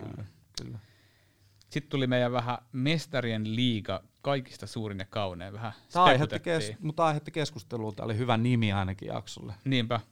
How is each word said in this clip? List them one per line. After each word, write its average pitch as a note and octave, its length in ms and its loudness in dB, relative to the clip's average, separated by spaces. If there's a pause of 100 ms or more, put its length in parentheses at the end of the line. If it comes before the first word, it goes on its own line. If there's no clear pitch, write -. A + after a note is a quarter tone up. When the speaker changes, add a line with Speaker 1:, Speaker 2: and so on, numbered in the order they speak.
Speaker 1:
ollut. A2 160 -10
Speaker 2:
kyllä, G#2 120 -10 (340)
kyllä. B2 160 -12 (920)
Speaker 1:
Sitten D3 200 -6
tuli C3+ 160 2
meidän B2 260 4
vähän B2 260 -2 (140)
Mestarien B2 840 0
liiga, A2+ 460 0 (200)
kaikista C#3 440 -2
suurin G#2 320 -6
ja F#2+ 60 -6
kaunein. F#2+ 500 -4
Vähän A2 180 -8 (200)
Speaker 2:
Tää F3+ 120 8
aiheutti C#3+ 320 6
Speaker 1:
spekutettiin. A#2+ 400 -2
Speaker 2:
kes-, - 80 -12
mut D3+ 120 -4
tää E3 100 4
aiheutti D3+ 240 0
keskustelua. A#2 640 -4
Tää G#2+ 120 -8
oli A2+ 120 -2
hyvä A#2+ 200 2
nimi A2+ 360 4
ainakin G2 360 -2
jaksolle. - 460 -10 (100)
Speaker 1:
Niinpä. A#2+ 360 0 (120)